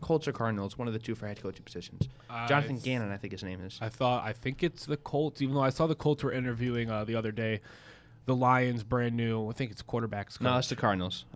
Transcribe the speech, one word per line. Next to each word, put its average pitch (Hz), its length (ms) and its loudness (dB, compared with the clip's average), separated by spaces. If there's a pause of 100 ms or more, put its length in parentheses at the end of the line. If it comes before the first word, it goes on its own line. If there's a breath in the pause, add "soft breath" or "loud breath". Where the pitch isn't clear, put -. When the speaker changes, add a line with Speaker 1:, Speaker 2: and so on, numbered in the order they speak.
Speaker 1:
Colts 156 280 2
or 123 40 2
Cardinals, 104 460 -2
one 120 80 -4
of 113 80 0
the 110 60 -4
two 113 160 -4
for 107 100 -6
head 104 160 -8
coaching 95 220 -8
positions. - 440 -4 (220 soft breath)
Speaker 2:
Uh, 117 160 -4
Speaker 1:
Jonathan 143 300 4
Speaker 2:
I - 20 -4
th- 107 60 -8
Speaker 1:
Gannon, 120 260 0
I 98 60 -4
think 98 160 -8
his 92 100 -8
name 92 180 -6
is. 92 220 -10
Speaker 2:
I 110 60 -2
thought, 123 360 2
I 110 80 -2
think 131 300 -6
it's - 240 -2
the 147 100 0
Colts, 147 460 -2
even 135 140 2
though 139 60 4
I 131 80 4
saw 160 180 2
the 156 80 0
Colts 147 260 2
were 139 100 0
interviewing, 120 600 0
uh, 107 120 0
the 113 120 0
other 110 160 0
day, 110 280 0 (680 loud breath)
the 127 100 4
Lions, 127 480 4
brand 120 320 2
new, 113 320 0
I 117 40 -4
think 120 180 -4
it's - 120 -12
quarterback's 104 580 -4
Speaker 1:
No, 127 100 4
Speaker 2:
coach. 127 100 4
Speaker 1:
it's - 80 0
the 123 80 -2
Cardinals. 95 480 2 (120)